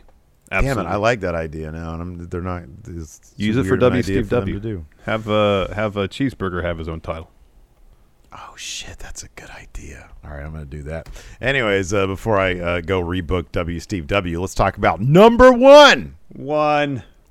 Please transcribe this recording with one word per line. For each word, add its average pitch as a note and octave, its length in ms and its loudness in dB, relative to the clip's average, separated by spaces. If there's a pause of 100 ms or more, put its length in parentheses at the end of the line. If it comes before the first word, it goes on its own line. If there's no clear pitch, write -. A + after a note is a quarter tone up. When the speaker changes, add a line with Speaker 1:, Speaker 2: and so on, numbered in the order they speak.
(480)
Speaker 1:
Damn F#2+ 140 0
it, C3 60 0
Speaker 2:
Absolutely. G2 240 -4
Speaker 1:
I - 20 -2
like A2 240 0
that F2+ 160 -4
idea D#2 380 -8
now, E2 200 -10
and E2 80 -10
I'm, F2 280 -12
they're F2 120 -8
not, F2+ 220 -8 (240)
it's E2 480 -16
Speaker 2:
Use G#2+ 220 -2
it C3+ 60 0
for F#2+ 80 -2
Speaker 1:
weird F#2+ 120 0
an B2 100 4
idea G2 300 0
for - 60 -8
them B2 100 0
Speaker 2:
W G#2 160 -4
C G2+ 40 -8
W. - 0 -
Speaker 1:
to - 0 -
do. G2+ 260 -10 (180)
Speaker 2:
Have, A2 260 -6
uh, G#2 440 2
have G#2 240 -4
a G2 100 -2
cheeseburger F#2+ 560 -6
have E2+ 140 -4
his D#2+ 100 -10
own E2 140 -8
title. E2 280 -12 (1080)
Speaker 1:
Oh, - 200 -20
shit, - 420 -14
that's - 240 -14
a - 60 -20
good - 220 -20
idea. - 580 -18 (160)
All D2 60 -14
right, D2 120 -12
I'm D2+ 80 -12
gonna D#2 140 -12
do D2 180 -14
that. D#2 240 -10 (320)
Anyways, G#2 540 -2
uh, G2 120 2
before G2 320 -2
I, F#2 220 0
uh, F2 220 -2
go F2+ 200 -2
rebook F2 520 -4
W E2+ 260 -4
Steve D#2+ 280 -8
W, F2 340 -2
let's F#2 120 -6
talk G2 220 0
about G2 240 0
number A3 540 8
one. C4 640 8 (180)
Speaker 2:
One. D3 680 -2 (280)